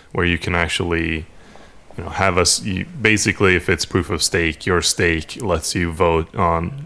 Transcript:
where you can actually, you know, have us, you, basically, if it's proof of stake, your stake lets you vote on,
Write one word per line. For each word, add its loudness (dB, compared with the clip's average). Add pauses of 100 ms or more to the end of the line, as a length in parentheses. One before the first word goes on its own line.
(140)
where 0
you 2
can -4
actually, -2 (720)
you -10
know, -10
have 2
us, 2
you, -4 (160)
basically, 4
if -2
it's 0
proof -2
of -2
stake, 0
your 2
stake 0
lets -2
you 0
vote 2
on, -2